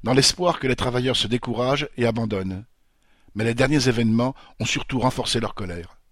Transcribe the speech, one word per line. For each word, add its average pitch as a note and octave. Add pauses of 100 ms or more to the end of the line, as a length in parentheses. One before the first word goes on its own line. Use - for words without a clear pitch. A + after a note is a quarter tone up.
dans A#2+
l'espoir D#3+
que C3+
les B2
travailleurs B2
se G#2+
découragent B2 (100)
et A#2+
abandonnent. G#2 (720)
Mais G#2+
les A#2
derniers C3
événements A#2 (260)
ont C3+
surtout C#3
renforcé A#2+
leur G#2+
colère. F2 (120)